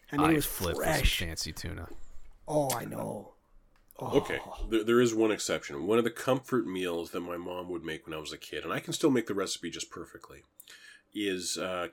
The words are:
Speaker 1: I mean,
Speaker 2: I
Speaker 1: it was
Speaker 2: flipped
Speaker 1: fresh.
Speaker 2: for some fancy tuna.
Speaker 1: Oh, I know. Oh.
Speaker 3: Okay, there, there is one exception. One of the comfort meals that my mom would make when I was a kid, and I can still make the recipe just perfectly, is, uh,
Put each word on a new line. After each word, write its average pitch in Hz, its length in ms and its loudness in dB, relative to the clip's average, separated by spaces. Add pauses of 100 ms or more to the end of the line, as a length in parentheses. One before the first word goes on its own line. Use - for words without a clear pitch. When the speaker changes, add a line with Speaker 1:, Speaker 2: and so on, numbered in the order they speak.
(120)
Speaker 1:
I 147 60 -2
mean, 151 100 6
Speaker 2:
I 165 60 8
Speaker 1:
it - 20 6
was 143 100 2
Speaker 2:
flipped - 320 -2
Speaker 1:
fresh. 151 220 2
Speaker 2:
for 127 60 6
some - 240 2
fancy 82 240 -6
tuna. 87 340 -8 (600)
Speaker 1:
Oh, 151 240 2
I 117 140 -4
know. 107 480 -8 (680)
Oh. 117 180 2
Speaker 3:
Okay, 80 220 0 (300)
there, 110 140 4
there 117 160 6
is 120 140 6
one 110 180 6
exception. 78 560 -2
One 113 120 6
of 113 40 6
the 117 80 2
comfort 131 560 0
meals 87 440 -2
that 90 100 -4
my 87 160 -6
mom 90 320 -6
would 82 140 -6
make 78 220 -6
when 80 80 -10
I 78 60 -6
was 76 140 -8
a 76 40 -10
kid, - 260 -8
and 82 100 -2
I 135 60 -2
can 160 120 -8
still 151 200 4
make 120 160 2
the 104 80 -2
recipe 90 340 -2
just 80 220 -8
perfectly, - 520 -16 (680)
is, 92 440 -2
uh, 90 360 -2